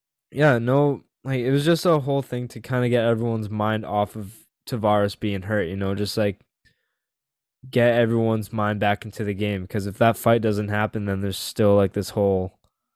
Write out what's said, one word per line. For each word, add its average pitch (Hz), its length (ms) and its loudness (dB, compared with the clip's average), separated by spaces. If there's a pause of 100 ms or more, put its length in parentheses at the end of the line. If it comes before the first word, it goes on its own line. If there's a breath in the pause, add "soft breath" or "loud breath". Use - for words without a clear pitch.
(300)
yeah, 139 280 4
no, 135 440 2 (220)
like, 131 140 -2
it 123 120 0
was 143 140 0
just 165 200 2
a 165 140 4
whole 139 220 -2
thing 123 280 -8
to 107 120 -14
kinda 123 280 0
get 120 140 2
everyone's 113 460 0
mind 107 360 -2
off 104 300 -2
of 104 180 -12 (320)
Tavares 104 540 0
being 101 240 -4
hurt, 104 240 -2
you 95 80 -6
know, 98 180 -2
just, 101 240 -4
like, 104 220 -2 (1300)
get 120 260 4
everyone's 113 580 0
mind 104 260 -2
back 104 260 0
into 107 180 -10
the 101 120 -2
game, 98 320 -4
'cause 101 200 -4
if 98 120 -8
that 113 180 4
fight 117 240 2
doesn't 104 280 -2
happen, 107 360 -2
then 98 160 -2
there's 98 160 -4
still, 101 380 2
like, 98 180 2
this 98 180 -4
whole 98 480 0 (360)